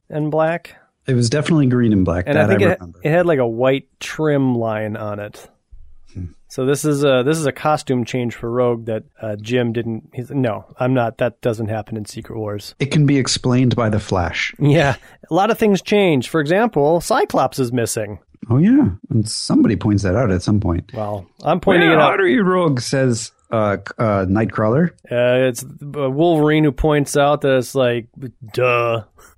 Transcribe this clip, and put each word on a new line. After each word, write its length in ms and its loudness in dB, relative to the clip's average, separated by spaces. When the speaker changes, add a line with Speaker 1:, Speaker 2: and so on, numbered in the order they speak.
Speaker 1:
and 220 -6
black. 460 -2
Speaker 2:
It 60 2
was 140 2
definitely 380 2
green 260 2
and 120 4
black. 240 0
Speaker 1:
And 80 0
Speaker 2:
That 80 4
Speaker 1:
I 40 0
think 140 4
Speaker 2:
I 40 4
Speaker 1:
it, 140 0
Speaker 2:
remember. 220 -18
Speaker 1:
it 80 0
had, 160 2
like, 140 2
a 80 2
white 400 0
trim 560 0
line 420 -4
on 220 -8
it. 320 -14
Speaker 2:
Hmm. 120 -10
Speaker 1:
So 160 -6
this 200 0
is 200 0
a, 220 4
this 100 0
is 100 -2
a 60 -2
costume 540 -2
change 300 -4
for 120 -10
Rogue 380 0
that, 160 -6
uh, 140 -6
Jim 380 -2
didn't. 420 -6
He's, 160 -12
"No, 340 -2
I'm 160 0
not. 240 0
That 220 -4
doesn't 260 -4
happen 300 -8
in 80 -10
Secret 340 -14
Wars." 400 -10
Speaker 2:
It 140 -4
can 140 4
be 120 2
explained 560 0
by 140 0
the 100 0
Flash. 640 -4
Speaker 1:
Yeah, 340 2
a 60 -6
lot 160 2
of 80 -2
things 240 2
change. 460 2
For 120 -2
example, 600 2
Cyclops 580 0
is 140 0
missing. 480 -4
Speaker 2:
Oh 100 2
yeah, 320 4
and 180 0
somebody 460 0
points 300 0
that 100 0
out 160 0
at 120 0
some 180 0
point. 340 -4
Speaker 1:
Well, 320 -8
I'm 160 0
pointing 300 4
Speaker 2:
"Where 100 4
Speaker 1:
it 20 6
out. 200 2
Speaker 2:
are 80 2
you, 160 2
Rogue?" 340 0
says, 540 -2
uh, 280 0
uh, 280 0
Nightcrawler. 640 0
Speaker 1:
Uh, 380 2
it's, 160 -6
uh, 440 -8
Wolverine 540 2
who 80 4
points 460 0
out 240 2
that 160 2
it's 180 -2
like, 320 0
"Duh, 500 0